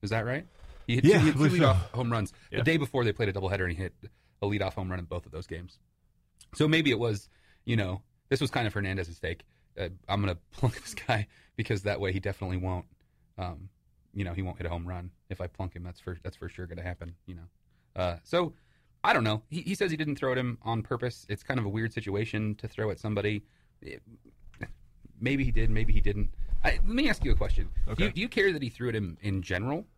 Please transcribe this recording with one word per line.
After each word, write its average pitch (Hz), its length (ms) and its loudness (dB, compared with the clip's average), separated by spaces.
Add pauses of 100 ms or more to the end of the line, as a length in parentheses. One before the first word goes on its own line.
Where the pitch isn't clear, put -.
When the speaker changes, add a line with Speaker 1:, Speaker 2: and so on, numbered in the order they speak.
Speaker 1:
Is 101 80 -6
that 110 160 0
right? 135 200 -4 (420)
He 117 80 0
hit 127 100 4
Speaker 2:
Yeah, 180 80 10
Speaker 1:
two, 165 60 8
he - 20 6
Speaker 2:
I - 60 6
Speaker 1:
hit 151 60 6
two 135 40 0
Speaker 2:
believe 156 240 4
so. 147 60 8
Speaker 1:
leadoff 95 80 6 (180)
home 120 180 -2
runs. 107 220 -2 (180)
Speaker 2:
Yeah. 101 80 -4
Speaker 1:
The 113 40 0
day 160 140 4
before, 135 280 0
they 104 80 2
played 107 160 0
a 92 40 -4
doubleheader, 98 280 -2
and 90 100 0
he 80 40 -4
hit 90 180 -8 (480)
a 101 60 -4
leadoff 98 260 -2
home 95 160 -6
run 92 100 -4
in 87 60 -10
both 87 200 -8
of - 60 -20
those 80 160 -12
games. 87 320 -12 (760)
So 151 120 2
maybe 151 240 2
it 110 80 0
was, 110 300 -2 (340)
you 117 140 -2
know, 95 240 -2 (280)
this 135 120 0
was 120 100 -2
kind 120 160 -2
of 101 60 -4
Hernandez's 95 460 -4
take. - 240 -8 (360)
Uh, 90 100 -4 (200)
"I'm 101 120 0
gonna 95 140 -2 (100)
<laughs> - 60 -20
plunk - 300 -2
this - 120 -14
guy 107 340 -4 (280)
because 107 280 -4
that 101 180 -2
way 95 100 -2
he 95 80 -2
definitely 95 380 -6
won't, 92 280 -4 (520)
um, 90 320 -10 (440)
you 101 120 -4
know, 87 80 -6
he 92 80 -4
won't 90 160 -6
hit - 80 -8
a 82 40 -4
home 85 180 -6
run. 87 240 -10 (180)
If 90 120 -10
I 90 60 -6
plunk 87 280 -8
him, 85 80 -12
that's 87 160 -14
for, 90 240 -10
that's 92 120 -10
for - 140 -12
sure 90 160 -12
gonna 87 180 -12
happen," 87 320 -10 (100)
you 90 100 -14
know. 85 120 -18 (480)
Uh, 90 280 -2
so 170 300 -2 (520)
I 220 80 4
don't 120 100 2
know. 110 260 0
He, 165 120 -8
he 190 140 -4
says 185 160 0
he 156 60 -2
didn't 151 180 -2
throw 131 160 0
at 127 60 0
him 123 260 -2
on 113 180 -2
purpose. 120 480 -6
It's 104 140 -6
kind - 160 -2
of 110 60 -2
a 101 40 -2
weird 113 240 -4
situation 107 640 -2
to - 120 -12
throw 110 220 -4
at 110 100 -6
somebody. 104 440 -2 (380)
It, - 200 -16 (1200)
maybe 135 220 0
he 123 80 2
did, 113 180 6
maybe 110 240 6
he 104 80 10
didn't. 104 300 4 (320)
I, - 80 6
let - 140 6
me 254 220 4
ask - 160 2
you - 80 4
a - 40 8
question. - 340 4 (160)
Do - 40 4
you, 113 40 -2 (140)
Speaker 2:
Okay. - 20 2
Speaker 1:
do 185 120 -4
you 233 60 -2
care 196 240 2
that 151 120 -2
he 120 60 -4
threw 120 200 -4
at 113 60 -2
him 95 260 -4
in 98 220 -2
general? 120 420 -2 (120)